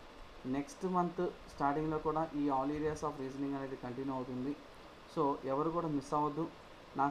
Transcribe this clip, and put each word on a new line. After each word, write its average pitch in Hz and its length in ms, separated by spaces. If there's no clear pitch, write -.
next 143 280
month 175 260
స్టార్టింగ్లో 151 540
కూడా 156 180
ఈ 143 40
all 135 220
areas 151 300
of 143 140
reasoning 139 360
అనేది 135 260
continue 131 340
అవుతుంది. 127 360
So 165 80
ఎవరు 156 240
కూడా 165 200
miss 135 220
అవ్వద్దు. 151 280
నా 139 100